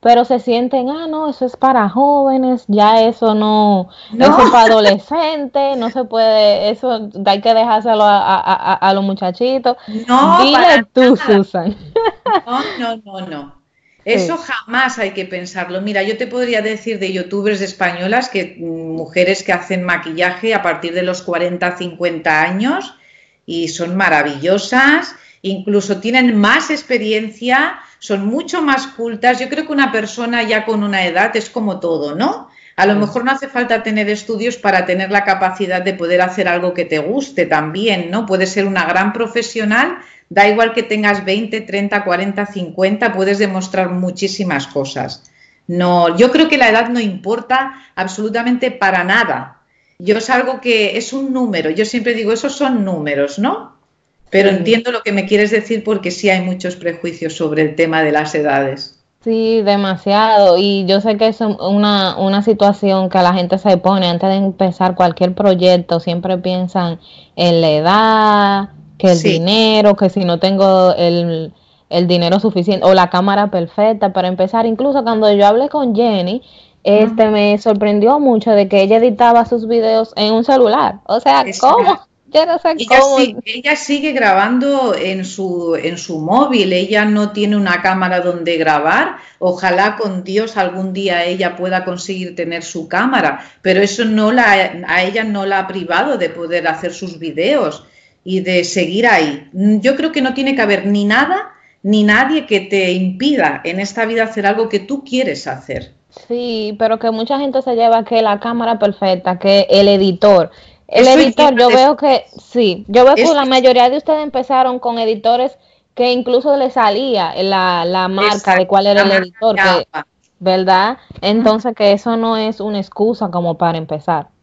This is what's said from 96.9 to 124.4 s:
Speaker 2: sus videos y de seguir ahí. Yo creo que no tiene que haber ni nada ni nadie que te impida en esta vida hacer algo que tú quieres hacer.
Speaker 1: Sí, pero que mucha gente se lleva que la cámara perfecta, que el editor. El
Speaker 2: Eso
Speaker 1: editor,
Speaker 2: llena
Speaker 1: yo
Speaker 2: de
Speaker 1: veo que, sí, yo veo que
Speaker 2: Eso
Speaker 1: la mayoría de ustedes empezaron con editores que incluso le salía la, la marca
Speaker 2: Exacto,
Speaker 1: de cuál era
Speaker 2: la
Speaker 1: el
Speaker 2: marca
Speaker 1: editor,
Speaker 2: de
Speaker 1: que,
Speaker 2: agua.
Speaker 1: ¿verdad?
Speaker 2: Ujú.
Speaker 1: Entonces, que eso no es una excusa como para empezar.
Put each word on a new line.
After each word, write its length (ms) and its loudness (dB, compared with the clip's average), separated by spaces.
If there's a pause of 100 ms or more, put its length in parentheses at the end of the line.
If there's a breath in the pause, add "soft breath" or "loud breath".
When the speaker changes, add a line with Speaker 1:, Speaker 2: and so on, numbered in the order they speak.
Speaker 2:
sus 260 -12
videos 640 -4 (400 soft breath)
y 160 -2
de 240 0
seguir 420 -2
ahí. 460 0
Yo 420 2
creo 160 -4
que 120 -2
no 100 -2
tiene 220 -2
que 60 -2
haber 260 0
ni 180 0
nada 460 -2 (320 loud breath)
ni 200 2
nadie 440 0
que 120 0
te 320 -2
impida 720 -2
en 160 -6
esta 260 -4
vida 180 -2
hacer 240 -4
algo 200 0
que 120 -4
tú 260 -8
quieres 420 -4
hacer. 460 -12 (340)
Speaker 1:
Sí, 520 -6
pero 200 0
que 120 -2
mucha 260 -4
gente 240 -2
se 140 -2
lleva 280 4
que 180 0
la 180 0
cámara 400 -4
perfecta, 580 0
que 320 2
el 180 6
editor. 640 4 (360 soft breath)
El 200 4
Speaker 2:
Eso 120 8
Speaker 1:
editor, 300 4
Speaker 2:
llena 120 2
Speaker 1:
yo 80 6
Speaker 2:
de 60 4
Speaker 1:
veo 220 4
que, 280 0 (120)
sí, 500 -2
yo 180 6
veo 100 8
que 80 2
Speaker 2:
Eso 100 4
Speaker 1:
la 120 2
mayoría 440 4
de 80 -2
ustedes 260 -2
empezaron 540 0
con 220 -4
editores 580 0 (380)
que 160 2
incluso 460 0
le 120 0
salía 720 0
la, 440 0
la 220 -2
marca 280 0
Speaker 2:
Exacto, 260 2
Speaker 1:
de 60 0
cuál 180 2
era 180 4
Speaker 2:
la 120 4
Speaker 1:
el 60 4
Speaker 2:
marca 60 -6
Speaker 1:
editor, 280 -2
Speaker 2:
de 80 0
Speaker 1:
que, 60 4
Speaker 2:
agua. 380 -2 (320)
Speaker 1:
¿verdad? 580 2 (120)
Speaker 2:
Ujú. 120 -18
Speaker 1:
Entonces, 540 0
que 160 2
eso 260 -2
no 200 -2
es 220 -4
una 200 -6
excusa 520 -4
como 260 -4
para 220 0
empezar. 480 -4 (160)